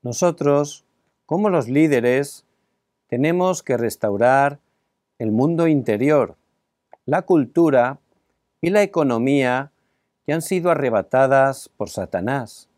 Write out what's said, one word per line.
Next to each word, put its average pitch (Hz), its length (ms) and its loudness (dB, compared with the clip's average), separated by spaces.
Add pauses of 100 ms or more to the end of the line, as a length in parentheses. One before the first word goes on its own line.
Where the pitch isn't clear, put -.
Nosotros, 147 800 -2 (440)
como 196 240 0
los 139 160 0
líderes, 135 760 0 (640)
tenemos 170 560 -2
que 123 160 -2
restaurar 120 800 0 (640)
el 110 120 -2
mundo 160 360 0
interior, 131 720 0 (680)
la 156 160 -2
cultura 151 760 0 (640)
y 170 100 -2
la 208 100 4
economía 135 920 0 (540)
que 143 80 -4
han 165 80 -4
sido 175 300 -2
arrebatadas 135 1040 0
por 101 140 -8
Satanás. 110 760 -8 (100)